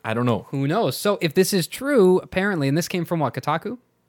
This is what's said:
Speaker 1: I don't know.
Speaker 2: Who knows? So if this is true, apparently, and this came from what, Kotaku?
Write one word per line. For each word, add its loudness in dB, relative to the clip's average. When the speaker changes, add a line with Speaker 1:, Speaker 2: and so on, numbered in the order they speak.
Speaker 1:
I -2
don't 0
know. 0
Speaker 2:
Who -4
knows? 0
So 0
if -2
this 2
is 0
true, 4
apparently, -2
and 2
this -2
came -4
from -2
what, -2
Kotaku? -4